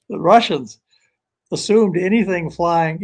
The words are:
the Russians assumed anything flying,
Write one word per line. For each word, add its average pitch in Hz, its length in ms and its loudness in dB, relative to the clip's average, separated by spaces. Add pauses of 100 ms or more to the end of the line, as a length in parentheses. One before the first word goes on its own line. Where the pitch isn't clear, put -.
the 196 100 -8
Russians 165 600 0 (720)
assumed 202 440 2
anything 185 540 -2
flying, 165 540 -2